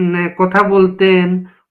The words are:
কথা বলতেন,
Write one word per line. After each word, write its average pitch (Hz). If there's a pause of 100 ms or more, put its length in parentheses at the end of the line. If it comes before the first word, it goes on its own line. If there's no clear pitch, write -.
(300)
কথা 185
বলতেন, 185 (260)